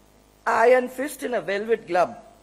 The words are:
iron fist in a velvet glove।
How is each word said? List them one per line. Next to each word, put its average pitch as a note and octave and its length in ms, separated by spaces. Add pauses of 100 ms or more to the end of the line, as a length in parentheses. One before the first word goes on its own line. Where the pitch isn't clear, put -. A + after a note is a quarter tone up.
(480)
iron A#3+ 420
fist D4 300
in C4 100
a A3+ 140
velvet G#3 440
glove। D#3+ 260 (300)